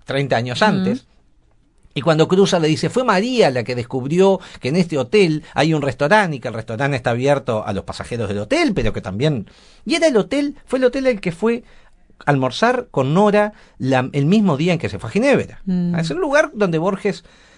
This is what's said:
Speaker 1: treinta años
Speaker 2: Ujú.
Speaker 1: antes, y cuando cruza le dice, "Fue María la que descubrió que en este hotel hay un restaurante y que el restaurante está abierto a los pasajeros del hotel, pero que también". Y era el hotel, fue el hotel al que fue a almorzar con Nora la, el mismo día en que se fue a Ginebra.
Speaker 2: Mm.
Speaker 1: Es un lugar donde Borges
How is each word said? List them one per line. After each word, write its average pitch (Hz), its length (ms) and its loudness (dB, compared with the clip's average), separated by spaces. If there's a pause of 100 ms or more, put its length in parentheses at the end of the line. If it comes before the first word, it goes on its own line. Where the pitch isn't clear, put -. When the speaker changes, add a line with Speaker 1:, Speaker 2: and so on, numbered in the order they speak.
Speaker 1:
treinta 135 320 -2
años 123 260 -2
Speaker 2:
Ujú. 214 80 4
Speaker 1:
antes, 196 360 -2 (840)
y 147 100 -6
cuando 156 260 4
cruza 185 320 4
le 156 80 2
dice, 156 200 0
"Fue 247 140 0
María 220 480 2
la 123 140 -2
que 127 100 -6
descubrió 143 640 0 (220)
que 123 80 -4
en 147 80 0
este 165 200 0
hotel 151 460 2 (120)
hay 156 200 2
un 147 80 0
restaurante 151 540 0
y 120 40 -10
que 123 80 -8
el 110 60 -8
restaurante 120 420 -4
está 120 140 -2
abierto 123 560 0
a 107 60 -4
los 95 120 -4
pasajeros - 440 -8
del 101 100 -4
hotel, 277 360 0
pero 110 180 0
que 110 80 -8
también". 107 500 -4 (340)
Y 277 120 -2
era 330 100 4
el 277 100 2
hotel, 285 380 0 (120)
fue 262 120 -2
el 262 60 2
hotel 262 240 0
al 220 120 0
que 175 120 -4
fue 233 320 -2 (600)
a - 60 0
almorzar 135 640 0
con 135 200 -2
Nora 208 400 2 (260)
la, 131 340 0
el 143 120 0
mismo 185 320 2
día 170 160 0
en 160 60 -2
que 104 100 -4
se 95 120 -10
fue 117 100 -10
a - 20 -14
Ginebra. 226 540 0
Speaker 2:
Mm. 180 300 -2
Speaker 1:
Es 165 140 -2
un 330 100 -6
lugar 311 340 0
donde 185 240 0
Borges 190 460 -4 (340)